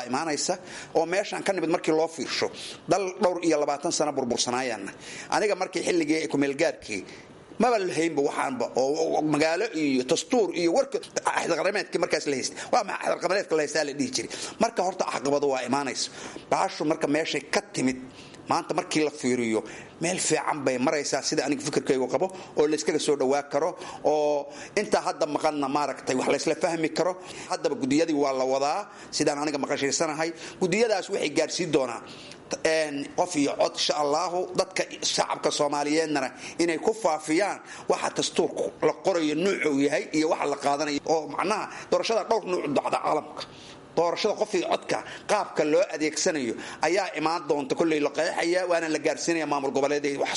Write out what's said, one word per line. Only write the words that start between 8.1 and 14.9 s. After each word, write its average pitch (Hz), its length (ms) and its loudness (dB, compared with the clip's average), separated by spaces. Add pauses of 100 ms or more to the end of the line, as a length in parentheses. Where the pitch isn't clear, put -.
waxaanba 139 520 0
oo, 156 400 2
oo - 80 0
magaalo 160 520 2
iyo 143 280 2
dastuur 175 520 2
iyo 170 180 2
warka 220 260 0 (260)
axdi 147 300 0
qarameedkii 180 460 -2
markaas 170 260 0
la 143 100 0
haystay. - 220 -4 (120)
Waa 247 140 4
maxay - 220 -6
axdi - 160 0
qarameedka 175 340 0
la 156 60 4
haystaa 151 220 0
la 139 80 -4
dhihi 135 180 -2
jiray. - 200 -4 (280)
Marka 214 240 2
horta 180 220 0